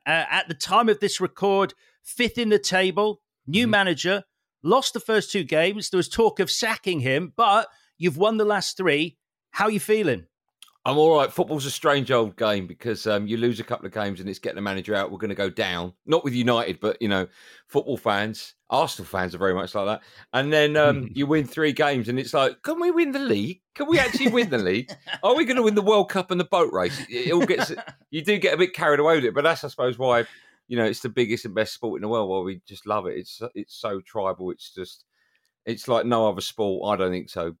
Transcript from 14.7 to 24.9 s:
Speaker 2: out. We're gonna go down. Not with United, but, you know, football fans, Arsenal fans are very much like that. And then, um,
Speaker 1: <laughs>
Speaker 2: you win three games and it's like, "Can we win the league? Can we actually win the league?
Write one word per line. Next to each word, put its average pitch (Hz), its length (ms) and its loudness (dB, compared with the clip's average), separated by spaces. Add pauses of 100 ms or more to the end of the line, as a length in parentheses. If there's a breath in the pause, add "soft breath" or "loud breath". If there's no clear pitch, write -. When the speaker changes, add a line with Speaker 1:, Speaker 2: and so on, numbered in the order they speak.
Speaker 2:
out. 98 160 -2
We're 95 80 -12
gonna 101 160 -6
go 98 140 -2
down. 90 460 -4 (100)
Not 160 180 2
with 135 120 -2
United, 117 440 0
but, - 220 -2
you 113 80 -2
know, 95 180 0 (420 loud breath)
football 139 280 -2
fans, 104 580 -4 (140)
Arsenal 131 380 -2
fans 92 280 -4
are 85 40 -10
very 95 160 2
much 92 200 -4
like 101 120 -2
that. 104 160 -4 (320 loud breath)
And 139 180 0
then, 151 240 4
um, 139 340 2
Speaker 1:
<laughs> 98 40 -14
Speaker 2:
you 139 120 -2
win 147 200 2
three 151 260 0
games 131 380 0
and 127 80 -2
it's - 160 -6
like, 135 280 0
"Can 330 180 -4
we 349 100 0
win 330 220 2
the 269 60 -4
league? 202 440 -4 (120)
Can 285 140 -6
we 330 100 4
actually 254 300 2
win 226 220 2
the 123 80 0
league? 101 320 0 (180)